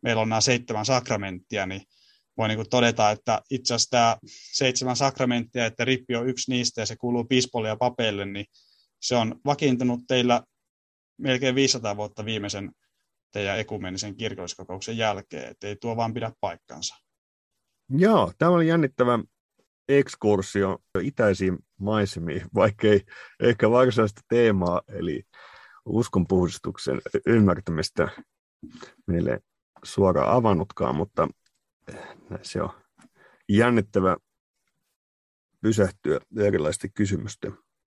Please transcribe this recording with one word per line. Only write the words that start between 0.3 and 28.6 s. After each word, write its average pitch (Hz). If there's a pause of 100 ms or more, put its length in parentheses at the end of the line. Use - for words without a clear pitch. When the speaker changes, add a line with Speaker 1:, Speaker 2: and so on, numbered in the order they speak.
Speaker 1:
seitsemän 120
sakramenttia, 104
niin 95 (540)
voi 110
niin 110
kuin 110
todeta, 117
että 107
itse 123
asiassa -
tämä 117 (360)
seitsemän 127
sakramenttia, 123
että 113
rippi 127
on 123
yksi 127
niistä 123
ja 104
se 113
kuuluu 120
piispoille 123
ja 110
papeille, 110
niin 98 (540)
se 123
on 113
vakiintunut 127
teillä 123 (760)
melkein 131
viisisataa 117
vuotta 104
viimeisen 104 (600)
teidän 101
ekumenisen 98
kirkolliskokouksen 95
jälkeen, 98
että -
ei 104
tuo 117
vaan 117
pidä 113
paikkansa. 85 (960)
Speaker 2:
Joo, 147
tämä 165
oli 170
jännittävä 127 (720)
ekskursio 101 (240)
itäisiin 95 (200)
maisemiin, 95 (120)
vaikkei 104 (400)
ehkä 110
varsinaista 117
teemaa, 98
eli 87 (640)
uskonpuhdistuksen 90 (260)
ymmärtämistä 90 (960)